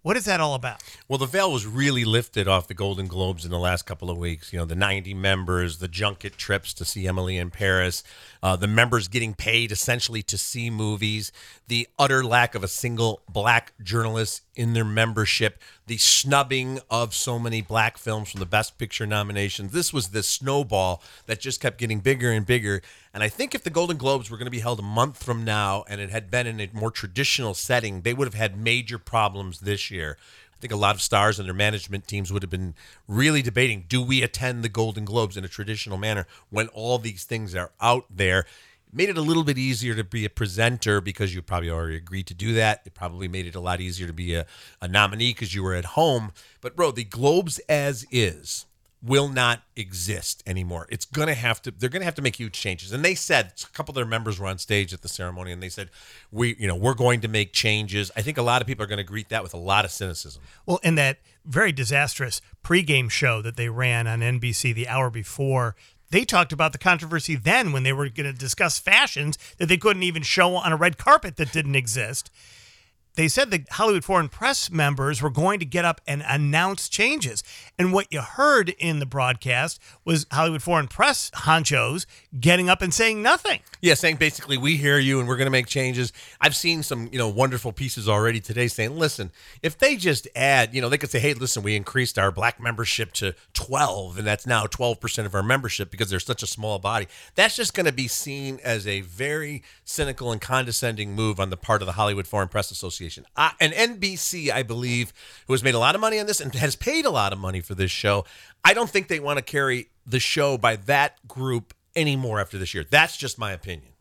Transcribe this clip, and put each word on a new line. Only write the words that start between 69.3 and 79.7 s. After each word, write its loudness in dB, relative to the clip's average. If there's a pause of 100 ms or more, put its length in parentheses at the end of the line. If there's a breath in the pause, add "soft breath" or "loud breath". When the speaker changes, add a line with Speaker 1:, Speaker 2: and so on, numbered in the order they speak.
Speaker 1:
that 0
they 4
couldn't 2
even -2
show 4
on 2
a 2
red 2
carpet 6
that -2
didn't 0
exist. -2 (840 soft breath)
They 4
said 2
the 0
Hollywood 2
Foreign 2
Press -2
members 0
were 0
going 2
to -4
get -2
up 0
and -4
announce 0
changes. 0 (340 loud breath)
And 4
what 2
you -4
heard 4
in 0
the -2
broadcast 0 (240 soft breath)